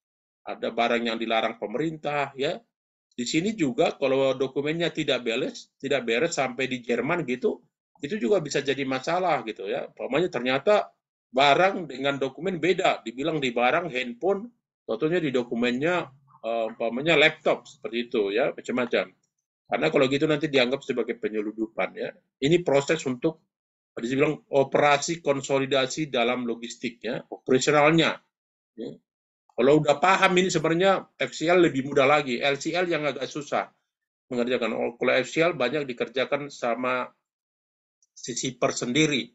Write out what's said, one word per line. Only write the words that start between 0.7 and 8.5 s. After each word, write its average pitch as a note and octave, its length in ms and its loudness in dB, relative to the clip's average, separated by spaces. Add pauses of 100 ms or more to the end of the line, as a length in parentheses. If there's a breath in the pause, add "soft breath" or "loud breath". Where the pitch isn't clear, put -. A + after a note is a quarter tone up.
barang A#2 320 2
yang A2+ 80 -2
dilarang A2+ 480 -2
pemerintah C#3+ 720 -4
ya. D3+ 240 -4 (560)
Di A#2+ 80 -6
sini E3+ 320 -2
juga D#3+ 400 0
kalau C3+ 400 2
dokumennya D3 560 -2
tidak C#3 320 -2
beres, A#2+ 560 -4
tidak C3+ 240 -2
beres A#2+ 320 0
sampai B2+ 320 -2
di B2 160 -6
Jerman C3 400 -2
gitu, B2+ 400 -2 (400)
itu F#3+ 160 -6
juga G#3 240 2
bisa D3 160 -4